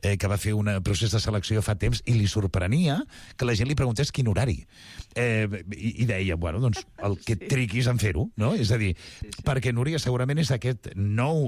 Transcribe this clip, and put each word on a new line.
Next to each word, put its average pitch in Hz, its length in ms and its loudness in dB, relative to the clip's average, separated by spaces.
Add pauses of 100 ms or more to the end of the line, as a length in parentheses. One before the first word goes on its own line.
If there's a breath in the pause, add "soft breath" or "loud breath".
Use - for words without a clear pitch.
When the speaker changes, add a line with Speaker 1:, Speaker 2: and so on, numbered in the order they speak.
Speaker 1:
eh, 101 160 2
que 101 80 0
va 101 80 2
fer 101 240 -2
un 104 80 0 (160)
procés 101 320 0
de 107 80 2
selecció 107 400 0
fa 104 160 0
temps 110 260 0
i 120 140 4
li 101 80 4
sorprenia 110 720 2 (400 loud breath)
que 127 80 0
la 120 80 2
gent 131 160 2
li 143 80 0
preguntés 131 320 0
quin 123 160 0
horari. 113 320 2 (560 loud breath)
Eh, 113 320 0 (240)
i, 110 320 -4
i - 20 2
deia, 95 320 0
«Bueno, 85 240 -2
doncs, 120 220 0 (220)
el 101 120 0
que - 180 -4
Speaker 2:
<laughs> 82 40 -6
Sí. - 100 -12
Speaker 1:
triquis 123 400 0
en 123 120 0
fer-ho», 104 260 0 (100)
no? 110 160 2
És 123 180 0
a 120 60 4
dir, 104 200 0
Speaker 2:
Sí, - 360 -14
sí. - 120 -16
Speaker 1:
perquè, 131 280 0
Núria, 139 280 0
segurament 127 400 0
és 151 120 0
aquest 123 420 -4
nou, 120 520 2